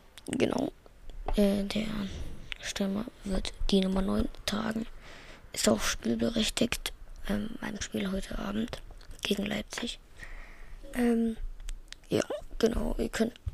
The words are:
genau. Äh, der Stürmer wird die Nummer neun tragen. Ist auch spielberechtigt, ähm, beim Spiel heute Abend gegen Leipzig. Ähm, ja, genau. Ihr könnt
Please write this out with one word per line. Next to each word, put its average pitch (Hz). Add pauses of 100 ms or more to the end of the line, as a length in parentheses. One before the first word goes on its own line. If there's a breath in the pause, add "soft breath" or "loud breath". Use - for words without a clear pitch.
(280)
genau. - (640)
Äh, 202
der 214 (720 loud breath)
Stürmer 196 (180)
wird 196 (160)
die 196
Nummer 190
neun 208 (160)
tragen. 220 (680 loud breath)
Ist -
auch 107
spielberechtigt, - (340)
ähm, 104 (100)
beim 214
Spiel 202
heute -
Abend 220 (420)
gegen 196
Leipzig. 208 (920 loud breath)
Ähm, 233 (720)
ja, - (360)
genau. 226
Ihr 233
könnt 226 (200)